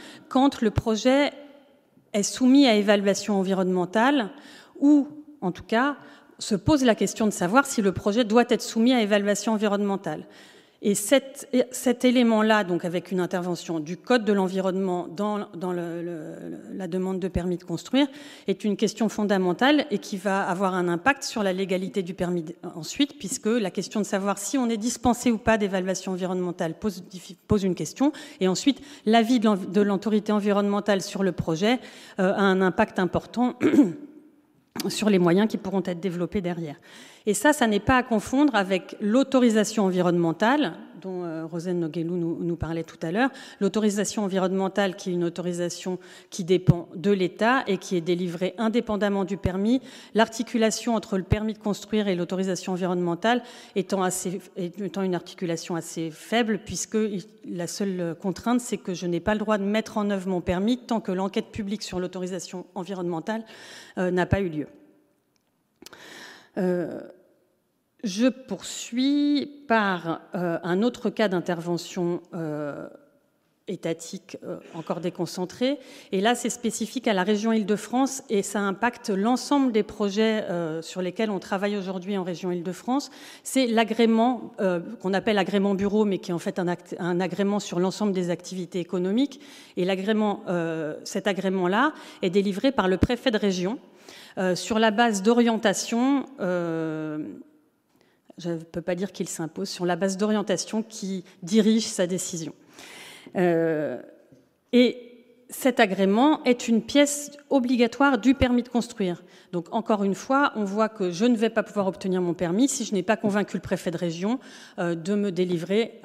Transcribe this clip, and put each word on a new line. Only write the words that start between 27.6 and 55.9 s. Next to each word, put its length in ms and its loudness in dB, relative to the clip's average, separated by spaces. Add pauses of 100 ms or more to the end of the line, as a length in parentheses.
une 120 2
question. 380 0 (280)
Et 80 2
ensuite, 320 0 (240)
l'avis 340 4
de 60 2
l'en-, 120 4
de 260 0
l'autorité 500 0
environnementale 720 2
sur 200 -6
le 100 2
projet, 460 0 (420)
euh, 120 4
a 80 0
un 220 4
impact 360 2
important 640 0
<clears throat> 1300 0
sur 220 0
les 80 6
moyens 280 6
qui 120 -4
pourront 260 -2
être 160 -6
développés 400 -4
derrière. 360 -6 (500)
Et 80 2
ça, 180 6
ça 140 2
n'est 140 4
pas 180 4
à 40 4
confondre 520 2
avec 440 0
l'autorisation 840 4
environnementale, 880 2 (300)
dont, 220 -8
euh, 200 -8
Rosane 340 -4
Noguelou 380 -4
nous, 260 -2
nous 140 -2
parlait 260 -4
tout 200 -18
à 100 -4
l'heure. 160 2 (320)
L'autorisation 640 0
environnementale, 720 0
qui 140 -8
est 20 -2
une 120 0
autorisation 720 -4 (320)
qui 140 -8
dépend 500 2
de 160 -2
l'État 560 2
et 100 0
qui 180 -6
est 60 0
délivrée 560 -2
indépendamment 680 0
du 120 -4
permis. 460 0 (320)
L'articulation 800 0
entre 240 -2
le 60 -4
permis 280 -2
de 60 -18
construire 500 -2
et 60 0
l'autorisation 580 -2
environnementale 680 0 (340)
étant 260 0
assez, 380 -4 (160)
étant 460 -6
une 120 0
articulation 600 -6
assez 340 -6